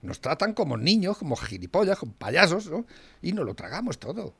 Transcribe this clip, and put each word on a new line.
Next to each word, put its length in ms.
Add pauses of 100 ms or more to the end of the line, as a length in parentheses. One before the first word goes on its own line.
nos 200
tratan 340
como 240
niños, 400
como 180
gilipollas, 640
como 160
payasos, 560
¿no? 160 (340)
Y 120
nos 120
lo 100
tragamos 460
todo. 400